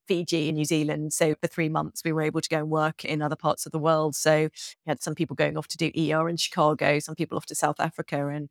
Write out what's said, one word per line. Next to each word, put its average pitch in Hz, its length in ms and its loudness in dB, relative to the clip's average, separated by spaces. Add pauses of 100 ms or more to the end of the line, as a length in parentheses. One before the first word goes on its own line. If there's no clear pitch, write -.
Fiji 170 420 2
in 160 60 -2
New 151 100 0
Zealand. 151 480 0
So 156 220 2
for - 120 -4
three 160 220 -2
months, 156 340 -4
we 165 80 0
were 156 120 0
able 156 180 -2
to - 80 -4
go 160 100 0
and 156 120 -4
work 156 340 0
in 151 160 -2
other 151 140 -2
parts - 320 -2
of - 40 -16
the 160 60 -4
world. 156 380 2
So 156 280 4 (420)
we 160 40 -6
had 151 140 -2
some 156 100 -4
people 160 220 -2
going 151 220 0
off 156 100 -6
to - 100 -8
do 160 160 0
E 156 180 2
R 160 160 2
in 170 100 -2
Chicago, 151 600 4
some 156 160 -6
people 156 240 -4
off - 100 -8
to 151 80 -10
South 151 240 0
Africa, 151 500 -4
and 147 220 -8